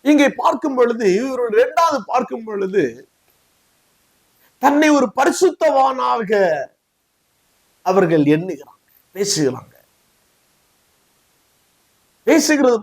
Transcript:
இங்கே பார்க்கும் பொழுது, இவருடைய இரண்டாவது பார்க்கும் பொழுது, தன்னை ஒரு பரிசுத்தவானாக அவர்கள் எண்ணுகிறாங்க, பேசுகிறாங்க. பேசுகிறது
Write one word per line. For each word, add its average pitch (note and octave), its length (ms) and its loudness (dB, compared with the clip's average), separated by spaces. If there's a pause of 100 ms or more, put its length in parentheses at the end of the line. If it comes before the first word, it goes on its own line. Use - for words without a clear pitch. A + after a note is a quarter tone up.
இங்கே C#4+ 280 4
பார்க்கும் C#4+ 460 -2
பொழுது, A#3 400 0
இவருடைய A#3+ 480 -2
இரண்டாவது D#4 420 0
பார்க்கும் B3 380 -4
பொழுது, F#3+ 640 -6 (1500)
தன்னை D4 300 2
ஒரு C4+ 260 2
பரிசுத்தவானாக B3+ 1500 0 (1200)
அவர்கள் F3+ 420 2
எண்ணுகிறாங்க, D#3 640 -2 (280)
பேசுகிறாங்க. D#3 600 -4 (2500)
பேசுகிறது C4+ 580 2